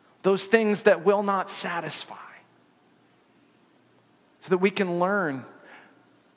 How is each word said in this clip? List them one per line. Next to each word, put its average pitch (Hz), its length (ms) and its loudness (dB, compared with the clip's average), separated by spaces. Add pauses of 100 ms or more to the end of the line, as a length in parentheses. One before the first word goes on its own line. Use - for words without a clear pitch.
(220)
those 190 240 2
things 214 380 2
that 170 200 4
will 202 200 2
not 196 260 -2
satisfy, 170 640 -6 (2250)
so - 120 -10
that 180 80 4
we 196 120 2
can 185 300 -2
learn 175 440 -2 (920)